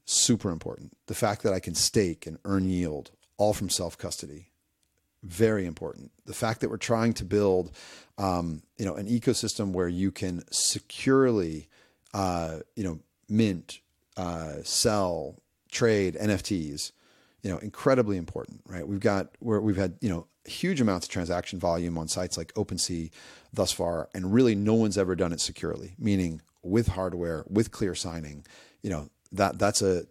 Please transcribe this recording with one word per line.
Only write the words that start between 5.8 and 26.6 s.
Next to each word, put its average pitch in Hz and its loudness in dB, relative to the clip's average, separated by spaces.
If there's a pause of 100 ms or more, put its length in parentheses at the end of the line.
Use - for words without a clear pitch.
The - -12
fact 113 -2
that 117 -2
we're 113 -6
trying 113 2
to 107 -8
build, 92 2 (400)
um, 87 0 (160)
you 104 -2
know, 87 -2
an 98 -6
ecosystem 113 0
where 90 0
you 92 0
can 90 -6
securely, 110 2 (460)
uh, 85 -2 (140)
you 107 -6
know, 82 -6 (280)
mint, 104 0 (360)
uh, 82 -6
sell, 90 0 (340)
trade 101 4
N 107 0
F 95 2
Ts, 78 -4 (500)
you 98 -4
know, 85 -4
incredibly 107 2
important, - -8
right? 87 -8
We've 98 -4
got, 101 2 (120)
we're, 107 0
we've 107 2
had, 92 0
you 113 0
know, 85 -4 (200)
huge 175 -2
amounts 98 2
of - -12
transaction 87 -2
volume 85 0
on 80 -4
sites 90 -4
like 82 -10
OpenSea 87 -4 (420)
thus 95 2
far, 85 -2
and 95 -2
really 120 6
no 104 2
one's 107 4
ever 92 2
done 85 0
it 80 -4
securely, 87 -6
meaning 92 2 (220)